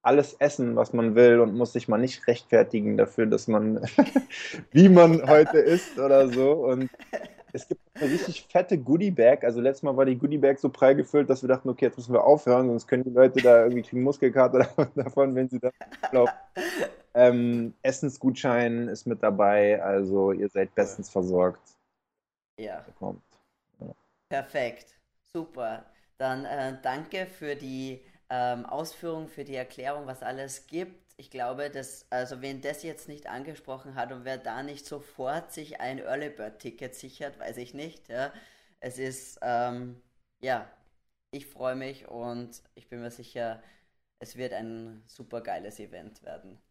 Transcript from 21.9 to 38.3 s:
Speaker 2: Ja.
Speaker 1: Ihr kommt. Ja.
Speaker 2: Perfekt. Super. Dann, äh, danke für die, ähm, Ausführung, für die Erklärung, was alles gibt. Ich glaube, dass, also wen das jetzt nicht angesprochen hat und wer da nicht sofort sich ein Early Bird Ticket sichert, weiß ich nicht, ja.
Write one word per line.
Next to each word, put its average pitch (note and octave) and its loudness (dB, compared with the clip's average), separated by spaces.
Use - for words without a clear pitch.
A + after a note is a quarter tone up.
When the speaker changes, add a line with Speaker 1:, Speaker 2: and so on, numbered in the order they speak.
Speaker 2:
Ja. G2+ -14
Speaker 1:
Ihr - -20
kommt. F#2+ -14
Ja. - -18
Speaker 2:
Perfekt. C3+ -10
Super. B2 -12
Dann, C3 -8
äh, C3+ -10
danke D#3+ -10
für D3+ -14
die, C3 -14
ähm, B2 -6
Ausführung, D#3+ -12
für C#3+ -18
die C#3 -14
Erklärung, C3 -12
was C3 -16
alles C3+ -14
gibt. F#3 -14
Ich C3+ -20
glaube, C3 -10
dass, C3+ -16
also B2+ -10
wen C3+ -14
das C#3+ -12
jetzt D#3+ -16
nicht D3 -20
angesprochen C3+ -16
hat B2+ -10
und B2 -18
wer C3 -10
da A#2+ -12
nicht C#3+ -16
sofort C#3+ -12
sich D#3 -18
ein C3+ -10
Early C#3+ -10
Bird G#2+ -18
Ticket B2+ -18
sichert, C#3 -18
weiß A2+ -16
ich B2 -18
nicht, D3+ -20
ja. B2+ -10